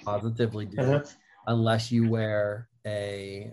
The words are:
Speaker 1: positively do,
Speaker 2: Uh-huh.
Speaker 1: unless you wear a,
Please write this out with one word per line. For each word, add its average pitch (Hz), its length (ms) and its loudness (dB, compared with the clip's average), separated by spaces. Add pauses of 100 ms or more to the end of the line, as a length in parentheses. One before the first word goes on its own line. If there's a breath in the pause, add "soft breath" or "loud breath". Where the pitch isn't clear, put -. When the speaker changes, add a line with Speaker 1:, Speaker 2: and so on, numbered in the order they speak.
Speaker 1:
positively 107 640 -2
do, 101 140 -6
Speaker 2:
Uh-huh. 139 240 4 (440 loud breath)
Speaker 1:
unless 113 420 2
you 117 180 4
wear 107 600 0 (180)
a, 101 680 -6